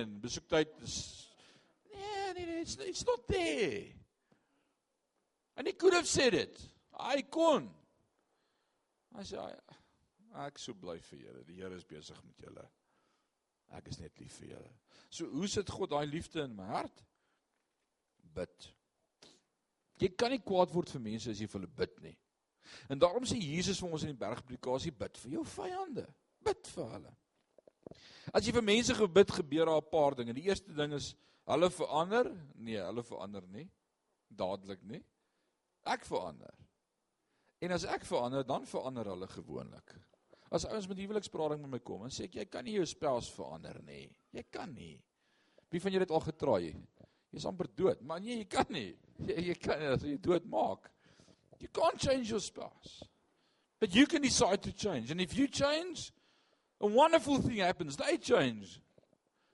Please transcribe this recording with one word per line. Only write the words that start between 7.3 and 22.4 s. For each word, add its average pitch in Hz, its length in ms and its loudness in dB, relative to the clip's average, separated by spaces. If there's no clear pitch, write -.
kon. 294 400 4
Hy 220 80 -16
sê, - 160 -10
"Ek 143 220 -10
is - 60 -16
so 120 120 -10
bly 90 260 -10
vir - 200 -20
julle. 60 260 -18
Die 87 160 -18
Here 92 140 -10
is 87 100 -14
besig - 380 -18
met - 140 -20
julle. - 300 -18
Ek - 100 -18
is - 120 -10
net 80 200 -16
lief - 220 -18
vir - 140 -16
julle." - 160 -20
So, - 200 -10
hoe 151 180 -4
sit 202 220 -2
God 190 220 -6
daai 147 180 0
liefde 139 320 -6
in 127 140 -8
my 95 100 -10
hart? 165 380 -6
Bid. - 400 -10
Jy 190 160 4
kan 240 160 2
nie 240 100 -2
kwaad 180 300 4
word 170 220 0
vir 131 80 -6
mense 110 280 -4
as 101 80 -6
jy 107 80 -4
vir 98 140 -8
hulle 87 160 -10
bid 90 260 -2
nie. 78 120 -16